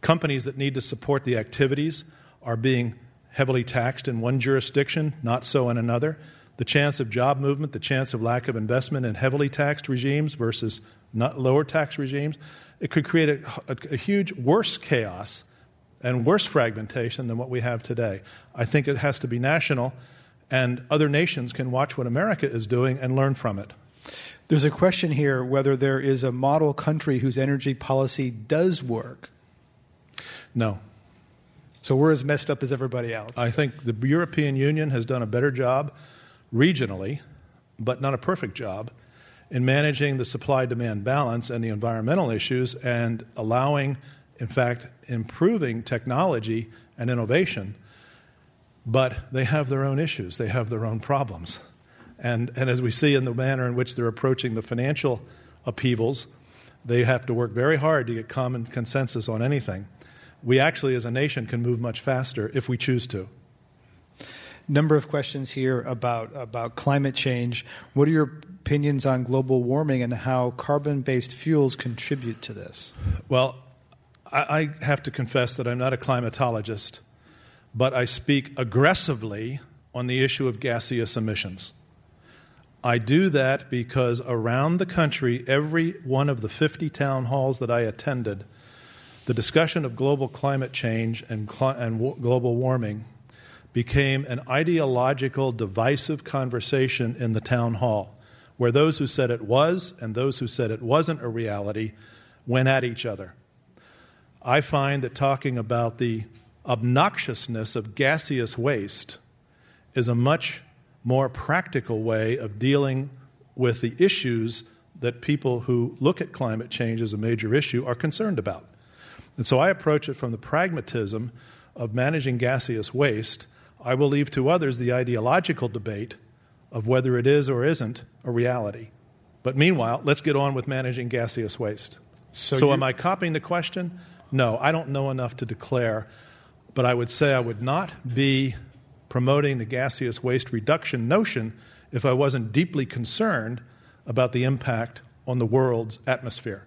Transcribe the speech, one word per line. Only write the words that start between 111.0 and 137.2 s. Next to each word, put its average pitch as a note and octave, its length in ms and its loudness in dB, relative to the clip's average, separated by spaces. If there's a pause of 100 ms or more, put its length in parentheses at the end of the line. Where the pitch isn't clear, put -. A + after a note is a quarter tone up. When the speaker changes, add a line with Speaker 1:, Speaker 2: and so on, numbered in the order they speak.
Speaker 1:
more B2+ 260 2
practical B2+ 720 -2
way A2 340 0
of G#2 220 -8
dealing C3+ 520 2 (460)
with A#2+ 240 2
the A#2 180 -2
issues A#2+ 640 2 (380)
that A#2+ 220 -2
people C3+ 380 0
who A#2+ 400 0
look D3+ 200 4
at - 120 -8
climate A2+ 380 -4
change A2+ 300 -2
as A2 120 -2
a G#2+ 40 -4
major A2 380 0
issue C3+ 320 0
are B2 80 0
concerned E3 440 -2
about. F#2+ 280 -6 (720)
And B2+ 100 -2
so B2+ 120 4
I E3 120 6
approach D#3 380 0
it C#3 60 -6
from B2 180 -6
the A2 60 -8
pragmatism A#2+ 920 -4 (420)
of A2+ 200 -6
managing C3 440 0
gaseous B2 540 0
waste. A#2+ 540 0 (360)
I B2 120 0
will C#3+ 140 4
leave C#3+ 240 2
to C3 160 2
others D3+ 300 2
the B2 140 0
ideological B2 760 2
debate G#2+ 480 -8 (540)
of A2+ 160 -4
whether B2+ 300 4
it A#2+ 100 2
is C#3+ 220 6
or B2 160 0
isn't B2+ 400 -2 (200)
a C3 60 -6
reality. A#2 580 -2 (560)
But C3 120 0
meanwhile, C3+ 480 4
let's C#3+ 160 4
get D3 160 2
on C#3 160 2
with B2+ 140 -4
managing B2+ 420 -4
gaseous A#2 500 -2
waste. G#2+ 380 -6 (360)
Speaker 2:
So - 240 0
Speaker 1:
So C#3 100 8
Speaker 2:
you C#3 60 8
Speaker 1:
am C3+ 100 2
I C3 100 2
copying F3+ 400 -2
the D#3 80 0
question? F3 580 -4 (320)
No, B2 300 2
I C#3+ 120 4
don't D#3+ 160 -2
know C#3 220 -2
enough B2+ 280 -4
to B2 80 -6
declare, A2+ 640 -2 (640)
but C3+ 100 2
I B2 80 6
would A#2+ 160 0
say C#3+ 240 2